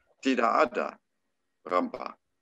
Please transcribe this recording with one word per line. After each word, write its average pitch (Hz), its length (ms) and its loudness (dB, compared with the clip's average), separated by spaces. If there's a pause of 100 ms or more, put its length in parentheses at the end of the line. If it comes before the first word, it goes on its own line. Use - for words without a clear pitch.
(220)
Tidak 120 300 2 (180)
ada 76 240 -6 (720)
rempah 87 480 -2 (280)